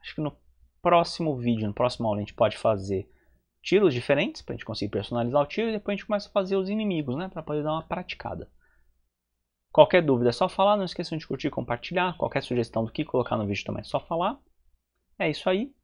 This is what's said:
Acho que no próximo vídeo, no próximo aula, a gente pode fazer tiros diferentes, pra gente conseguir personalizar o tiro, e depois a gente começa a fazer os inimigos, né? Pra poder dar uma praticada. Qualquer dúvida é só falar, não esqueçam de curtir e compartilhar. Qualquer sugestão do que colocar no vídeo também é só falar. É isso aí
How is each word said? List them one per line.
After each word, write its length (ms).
Acho 160
que 40
no 160
próximo 560
vídeo, 280
no 60
próximo 360
aula, 100
a 20
gente 140
pode 240
fazer 500
tiros 320
diferentes, 480
pra 120
gente 100
conseguir 260
personalizar 500
o 60
tiro, 220
e 40
depois 220
a 20
gente 100
começa 220
a 40
fazer 240
os 120
inimigos, 480
né? 120
Pra 140
poder 200
dar 100
uma 140
praticada. 640
Qualquer 300
dúvida 260
é 40
só 180
falar, 260
não 80
esqueçam 320
de 100
curtir 200
e 40
compartilhar. 680
Qualquer 240
sugestão 420
do 80
que 140
colocar 320
no 80
vídeo 180
também 160
é 40
só 160
falar. 380
É 120
isso 180
aí 360